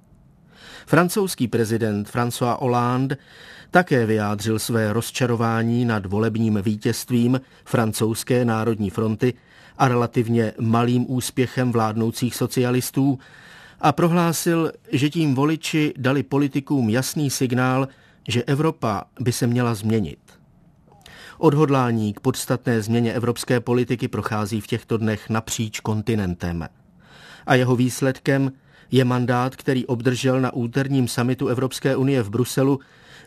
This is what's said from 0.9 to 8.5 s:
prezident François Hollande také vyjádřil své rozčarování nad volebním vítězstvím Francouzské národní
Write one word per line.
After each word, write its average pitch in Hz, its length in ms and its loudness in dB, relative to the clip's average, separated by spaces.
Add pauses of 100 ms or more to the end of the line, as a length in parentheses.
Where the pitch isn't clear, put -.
prezident 107 640 -2
François 120 500 -2
Hollande 127 580 0 (540)
také 151 340 4
vyjádřil 107 540 0
své 110 340 0
rozčarování 117 920 0
nad 107 200 -2
volebním 107 560 0
vítězstvím 117 800 0 (240)
Francouzské 113 800 0
národní 110 440 0